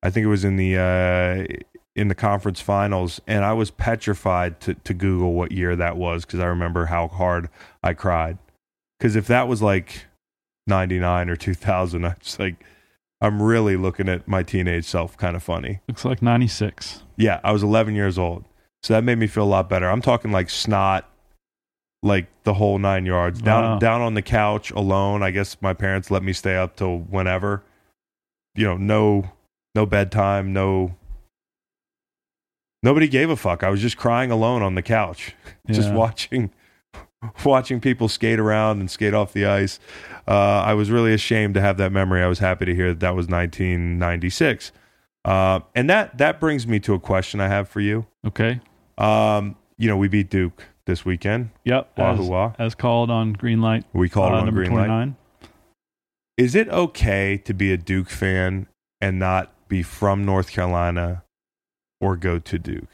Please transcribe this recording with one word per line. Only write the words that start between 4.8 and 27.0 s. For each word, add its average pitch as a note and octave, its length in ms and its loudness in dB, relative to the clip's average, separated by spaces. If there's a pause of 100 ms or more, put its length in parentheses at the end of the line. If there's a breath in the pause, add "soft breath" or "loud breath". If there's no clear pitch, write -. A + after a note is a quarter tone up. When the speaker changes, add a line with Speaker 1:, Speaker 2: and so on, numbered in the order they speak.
Speaker 1:
Google F2+ 380 0
what F2 180 -2
year F2+ 240 -2
that E2+ 220 -2
was E2+ 280 -4
'cause - 140 -8
I F2+ 80 -2
remember F2 400 -2
how E2+ 220 -2
hard F2 400 -2 (340 loud breath)
I F2 100 0
cried. E2+ 460 -2 (600)
'Cause A2 160 2
if G#2 100 0
that B2 220 2
was, A#2+ 140 0
like, G2 420 -2 (640)
ninety-nine F2+ 600 0
or F2 60 -2
two F2+ 200 -2
thousand, F2+ 500 -2
I'm E2+ 160 -2
just - 180 -14
like, F#2+ 260 -6 (560 soft breath)
I'm G#2 220 0
really A2 340 4
looking F#2+ 320 -2
at F2+ 200 -4
my F#2+ 160 0
teenage F2 400 -2
self E2+ 340 -4
kinda F2 220 -2
funny. E2+ 480 -6
Speaker 2:
Looks - 160 -10
like B2+ 180 -2
ninety-six. A#2 800 -2 (140)
Speaker 1:
Yeah, G#2 260 2
I G2+ 80 0
was G#2 140 2
eleven G#2+ 320 2
years G2 200 0
old. F2 280 -2 (400)
So A2+ 100 2
that A2 80 4
made A#2+ 160 2
me A2 80 2
feel G#2+ 160 0
a - 20 4
lot F#2+ 240 2
better. F2+ 220 0
I'm A#2 120 0
talking, A#2 280 0
like, F#2 200 0
snot, G2 540 0 (1000)
like, G2 240 2 (160)
the G#2 100 2
whole G2 240 2
nine G2 280 0
yards. F2+ 360 0
Down, A2 220 4
Speaker 2:
Wow. A2+ 160 0
Speaker 1:
down A#2 220 2
on A#2 120 -2
the G#2 80 -2
couch G#2+ 480 0
alone. G2 540 0
I F#2 80 -2
guess G2 280 -6
my F#2+ 140 -2
parents F#2+ 380 -2
let F#2+ 100 0
me F#2+ 100 -2
stay F#2 220 -2
up F#2 220 -2
till F2+ 240 -4